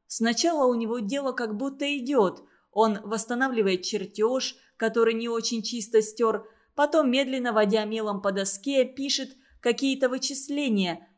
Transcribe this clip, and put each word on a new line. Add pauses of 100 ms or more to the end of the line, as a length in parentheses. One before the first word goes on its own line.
Сначала
у
него
дело
как
будто (120)
идет, (280)
он
восстанавливает
чертеж, (220)
который
не
очень
чисто
стер, (240)
потом,
медленно
водя
мелом
по
доске,
пишет (220)
какие-то
вычисления – (100)